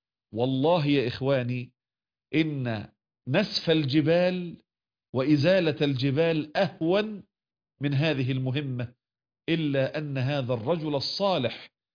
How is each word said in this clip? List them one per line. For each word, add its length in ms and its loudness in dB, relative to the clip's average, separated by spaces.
والله 540 2
يا 200 2
إخواني، 640 -2
إن 540 -2
نسف 420 0
الجبال 880 2
وإزالة 720 4
الجبال 720 0
أهون 680 0
من 120 0
هذه 380 0
المهمة، 640 -4
إلا 480 0
أن 200 -6
هذا 360 -2
الرجل 420 -2
الصالح 760 -2